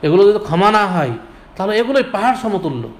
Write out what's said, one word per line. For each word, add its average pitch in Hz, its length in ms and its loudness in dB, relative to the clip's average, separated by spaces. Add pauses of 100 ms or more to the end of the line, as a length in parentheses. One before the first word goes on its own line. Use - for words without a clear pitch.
এগুলো 190 320 4
যদি 208 60 0
ক্ষমা 190 320 0
না 208 160 2
হয়, 160 240 -2 (440)
তাহলে 208 220 -4
এগুলোই 254 340 0
পাহাড় 233 300 0
সমতুল্য। 151 480 -6 (100)